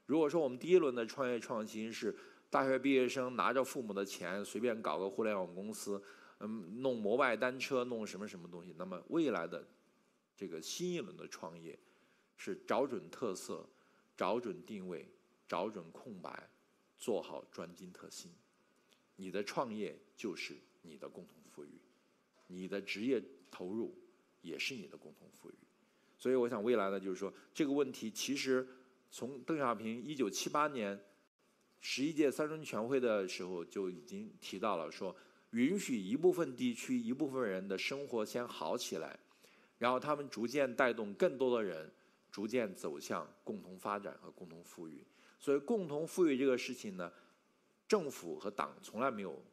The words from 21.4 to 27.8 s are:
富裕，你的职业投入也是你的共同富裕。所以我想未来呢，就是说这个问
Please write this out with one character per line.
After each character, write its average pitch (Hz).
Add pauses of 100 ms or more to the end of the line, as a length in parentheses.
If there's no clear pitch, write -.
富 73
裕， 73 (680)
你 92
的 98
职 98
业 120 (280)
投 92
入 107 (460)
也 80
是 -
你 104
的 73
共 73
同 - (120)
富 85
裕。 - (640)
所 123
以 131
我 120
想 117
未 120
来 98
呢， 98
就 95
是 92
说 92 (200)
这 160
个 135
问 139